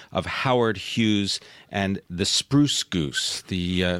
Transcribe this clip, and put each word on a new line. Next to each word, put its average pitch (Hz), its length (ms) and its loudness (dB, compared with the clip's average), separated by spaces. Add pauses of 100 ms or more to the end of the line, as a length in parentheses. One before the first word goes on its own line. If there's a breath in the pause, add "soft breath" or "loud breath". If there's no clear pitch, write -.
(120)
of 87 140 -2
Howard 120 500 2
Hughes 101 640 0 (320 loud breath)
and 98 380 -2
the 87 160 -2
Spruce - 580 2
Goose, - 600 -4
the, 90 400 -2
uh, 90 160 0